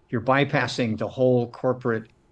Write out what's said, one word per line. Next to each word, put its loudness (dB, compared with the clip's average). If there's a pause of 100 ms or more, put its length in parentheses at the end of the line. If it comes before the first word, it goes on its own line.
you're -2
bypassing 0
the -4
whole 2
corporate, -2 (260)